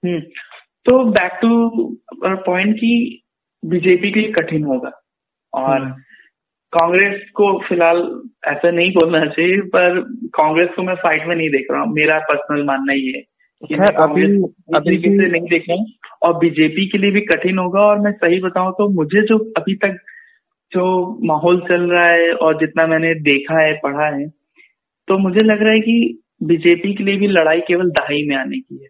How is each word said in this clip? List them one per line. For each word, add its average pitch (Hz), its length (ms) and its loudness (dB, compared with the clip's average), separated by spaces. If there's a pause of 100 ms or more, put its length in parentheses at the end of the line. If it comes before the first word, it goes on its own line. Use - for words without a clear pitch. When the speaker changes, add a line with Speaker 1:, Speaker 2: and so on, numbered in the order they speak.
Speaker 1:
हम्म, 175 160 -2 (640)
तो 254 200 4
back 196 260 0 (140)
to 233 260 2 (560)
our 190 220 -4
point 190 240 0
कि 233 500 -2 (420)
बीजेपी 180 460 0
के 214 100 0
लिए 214 120 -4
कठिन 156 320 -2
होगा, 131 260 -4 (640)
और 135 280 -2
Speaker 2:
हम्म। 131 120 -10 (800)
Speaker 1:
कांग्रेस 185 640 0
को 196 340 2
फिलहाल 175 540 0 (220)
ऐसा 151 260 0
नहीं 175 200 0
बोलना 165 360 2
चाहिए, 175 340 0
पर 180 400 0 (260)
कांग्रेस 156 500 2
को 185 60 -6
मैं 185 120 -4
फाइट 160 320 -2
में 170 100 -2
नहीं 160 140 -2
देख 135 200 -2
रहा 143 100 -2
हूँ, 151 120 -4
मेरा 151 260 2
पर्सनल 147 460 -2
मानना 139 280 -2
ये 135 180 -2
है 139 120 -10 (440)
कि - 0 -
Speaker 2:
खैर, 151 120 -6
Speaker 1:
मैं 196 100 4
कांग्रेस 165 400 2
Speaker 2:
अभी, 202 120 4
Speaker 1:
को 180 80 0
इस - 280 -6
Speaker 2:
अभी 156 140 0
Speaker 1:
तरीके 185 180 0
Speaker 2:
भी 202 160 4
Speaker 1:
से 175 80 0
नहीं 170 160 -2
देख 165 220 0
रहा 175 80 0
हूँ। 220 80 -4 (360)
और 165 160 2
बीजेपी 156 480 0
के 196 120 -4
लिए 202 120 2
भी 202 100 2
कठिन 190 380 -2
होगा, 185 220 0
और 208 180 4
मैं 208 140 0
सही 180 280 0
बताऊँ 185 320 -2
तो 208 160 0
मुझे 185 340 0
जो 220 340 0
अभी 196 180 -2
तक 196 180 -2 (800)
जो 185 540 -2
माहौल 165 340 2
चल 175 300 0
रहा 175 180 4
है 170 240 4
और 160 280 0
जितना 160 260 0
मैंने 165 280 0
देखा 151 500 0
है, 156 80 2
पढ़ा 147 440 -4
है, 143 120 -6 (800)
तो 190 100 2
मुझे 196 280 2
लग 214 160 2
रहा 220 100 4
है 220 80 4
कि 233 420 0 (200)
बीजेपी 170 520 2
के 196 100 -6
लिए 196 120 0
भी 196 100 0
लड़ाई 165 340 2
केवल 175 300 -2
दहाई 147 360 -4
में 139 100 -4
आने 135 240 -6
की 135 220 -20
है। 135 80 -20